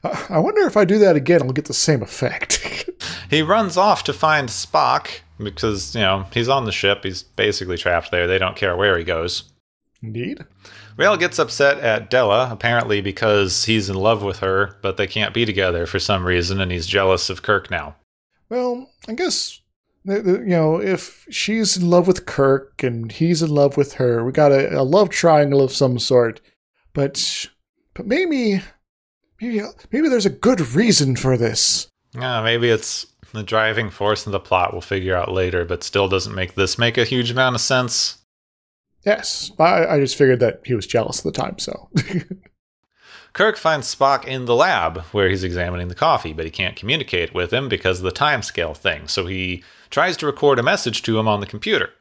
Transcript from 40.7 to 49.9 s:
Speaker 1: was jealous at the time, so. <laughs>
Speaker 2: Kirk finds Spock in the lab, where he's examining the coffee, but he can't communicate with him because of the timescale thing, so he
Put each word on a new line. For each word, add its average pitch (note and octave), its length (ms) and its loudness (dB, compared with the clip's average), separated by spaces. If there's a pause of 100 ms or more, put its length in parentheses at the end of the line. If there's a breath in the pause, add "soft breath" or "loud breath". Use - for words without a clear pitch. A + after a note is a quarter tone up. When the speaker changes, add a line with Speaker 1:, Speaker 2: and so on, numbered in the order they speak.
Speaker 1:
was G#2 140 -4
jealous - 320 -2
at - 60 -8
the D#2+ 140 -2
time, - 200 -6
so. - 340 -10
<laughs> - 1400 -8
Speaker 2:
Kirk G#3+ 240 2
finds D#3 360 -2
Spock C#3 320 2
in C3 200 -6
the A#2+ 100 4
lab, A2+ 460 2 (100)
where G2 180 2
he's F#2+ 140 -2
examining F2+ 440 -4
the F2+ 80 -10
coffee, C3 380 0
but D#2+ 120 -8
he E2 60 -8
can't F2+ 240 -4
communicate G#2+ 560 -4
with F2+ 220 -4
him C3 160 -2
because F#2 300 0
of F#2 60 -6
the F#2 60 -2
timescale G#2 640 -2
thing, D#2 320 -4
so F2+ 200 -4
he F#2 360 -6 (280 soft breath)